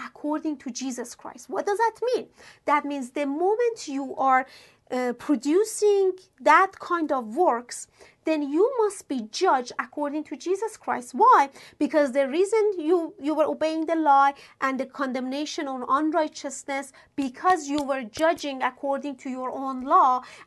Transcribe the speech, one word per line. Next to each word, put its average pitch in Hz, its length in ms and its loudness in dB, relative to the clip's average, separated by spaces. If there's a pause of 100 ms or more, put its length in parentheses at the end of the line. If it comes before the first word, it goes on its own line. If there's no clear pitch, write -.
according 302 580 -6
to - 140 -10
Jesus 247 420 -10
Christ. - 340 -18
What - 180 -4
does 392 120 0
that 440 180 0 (140)
mean? 480 160 -2 (380)
That 285 200 2
means 285 260 -6
the 294 160 -4
moment 415 600 0
you 277 300 -8
are, 262 300 2 (440)
uh, 247 240 -2
producing 381 1000 2 (260)
that 330 400 4
kind 330 340 -4
of 233 220 -4
works, 247 520 0 (380)
then 311 180 0
you 311 360 2
must 415 300 -2
be 262 140 -4 (100)
judged 277 460 0
according 285 440 -6
to 302 140 -10
Jesus 392 400 -4
Christ. - 380 -6
Why? 403 340 6 (300)
Because 294 340 2
the 277 160 0
reason 403 500 2
you, 330 400 0
you 294 160 -2
were 294 120 4
obeying 311 400 -2
the 330 100 0
lie 277 380 4 (260)
and 262 180 -2
the 262 60 -4
condemnation 262 840 -4
on 262 220 -6
unrighteousness, 294 1040 -2 (240)
because 285 520 0
you 294 140 -2
were 269 220 -4
judging 285 580 -2
according 277 540 -4
to 269 140 -12
your 254 200 -6
own 269 300 -6
law, 269 420 4 (240)